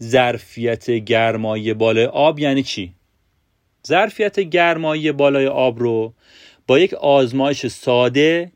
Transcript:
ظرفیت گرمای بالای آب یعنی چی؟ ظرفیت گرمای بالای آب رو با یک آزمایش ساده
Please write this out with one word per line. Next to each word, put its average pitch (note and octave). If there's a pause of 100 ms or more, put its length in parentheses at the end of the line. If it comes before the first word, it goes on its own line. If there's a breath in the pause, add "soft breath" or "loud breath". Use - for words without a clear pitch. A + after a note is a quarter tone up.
ظرفیت A#2
گرمای A2
بالای A2+
آب D3
یعنی C#3
چی؟ F2+ (920)
ظرفیت G3+
گرمای D#3+
بالای C#3
آب C3
رو A2+ (540 soft breath)
با C3+
یک F#3+
آزمایش C3+
ساده C#3